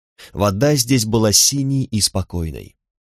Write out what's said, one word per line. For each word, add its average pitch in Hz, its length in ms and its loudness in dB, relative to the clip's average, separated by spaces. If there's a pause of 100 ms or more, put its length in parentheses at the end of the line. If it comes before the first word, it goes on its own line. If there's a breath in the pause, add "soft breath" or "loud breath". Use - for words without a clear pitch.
(320 loud breath)
Вода 104 420 0
здесь 123 300 2
была 110 260 2
синей 135 540 0
и 107 160 -2
спокойной. 80 760 -6 (300)